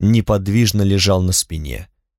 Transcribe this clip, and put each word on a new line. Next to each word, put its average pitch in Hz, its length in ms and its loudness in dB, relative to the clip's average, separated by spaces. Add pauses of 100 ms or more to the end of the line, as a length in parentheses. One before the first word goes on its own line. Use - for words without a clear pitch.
неподвижно 104 840 0
лежал 98 400 2
на 92 100 0
спине. 76 560 -8 (300)